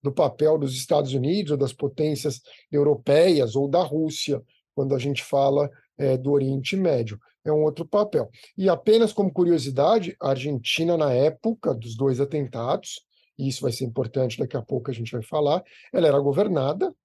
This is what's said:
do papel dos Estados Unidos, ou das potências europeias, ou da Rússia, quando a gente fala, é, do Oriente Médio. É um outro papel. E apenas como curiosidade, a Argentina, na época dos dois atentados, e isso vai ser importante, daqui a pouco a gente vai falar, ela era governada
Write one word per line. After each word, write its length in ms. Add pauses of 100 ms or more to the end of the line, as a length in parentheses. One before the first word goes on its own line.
do 120
papel 440
dos 200
Estados 360
Unidos, 380
ou 80
das 140
potências 680 (300)
europeias, 840
ou 120
da 140
Rússia, 580 (340)
quando 200
a 40
gente 260
fala, 440 (300)
é, 180
do 140
Oriente 460
Médio. 420 (260)
É 80
um 100
outro 240
papel. 440 (260)
E 120
apenas 440
como 200
curiosidade, 880
a 100
Argentina, 680
na 160
época 640
dos 200
dois 260
atentados, 840 (360)
e 100
isso 140
vai 100
ser 120
importante, 540
daqui 180
a 60
pouco 280
a 40
gente 180
vai 100
falar, 400 (300)
ela 140
era 120
governada 760 (100)